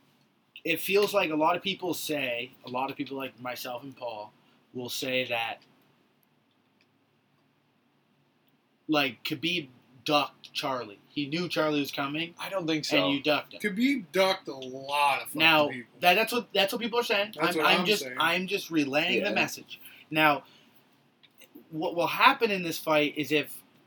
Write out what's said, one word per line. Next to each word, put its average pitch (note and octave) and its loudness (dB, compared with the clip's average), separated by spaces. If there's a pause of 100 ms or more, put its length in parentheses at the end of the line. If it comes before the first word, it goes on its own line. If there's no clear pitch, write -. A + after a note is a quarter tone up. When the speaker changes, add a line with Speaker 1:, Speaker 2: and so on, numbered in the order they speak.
(640)
Speaker 1:
it D#3+ -2
feels G3 2
like F#3 2
a D#3 -2
lot D#3+ 4
of F3 -10
people F3+ -4
say, B2+ -4 (140)
a B2+ -14
lot C3 -4
of C3 -14
people C3+ -8
like C3 -10
myself B2 -10
and C3+ -16
Paul A2 -10 (420)
will B2 -8
say B2+ -2
that, A#2 -4 (3250)
like, C#3+ 0
Khabib D#3 -4 (380)
ducked - 0
Charlie. A#2+ -4 (100)
He D3 -4
knew E3+ -2
Charlie D#3 0
was C3+ -4
coming, D3+ -4
Speaker 2:
I E3+ -8
don't F#3 -4
think D#3 0
so. D3 0
Speaker 1:
and C#3 2
you C#3 -2
ducked D3 0
him. - -18
Speaker 3:
Khabib A3 0
ducked F#3+ 0
a C#3 -8
lot C3+ 0
of - -12
fucking D3 -6
Speaker 1:
Now, D#3 6
Speaker 3:
people. B2+ -8 (100)
Speaker 1:
that, F3+ 6
that's A3 2
what, A#3+ -2
that's G3 2
what A3 -4
people A#3 -2
are A#3+ 2
saying. G#3+ -2
Speaker 3:
That's E3+ 2
Speaker 1:
I'm, D#3 2
Speaker 3:
what F3+ 6
Speaker 1:
I'm F#3 4
Speaker 3:
I'm F3 0
Speaker 1:
just, G3+ 2
Speaker 3:
saying. B2+ -10
Speaker 1:
I'm F3 0
just G3 -6
relaying D3+ 2
the G3+ 0
Speaker 2:
Yeah. G3 -2
Speaker 1:
message. - -4 (300)
Now, D3+ 4 (1300)
what E3 -4
will E3 2
happen A3 4
in F#3 -2
this D#3+ -4
fight D3+ 2
is C#3 -4
if D3 0 (260)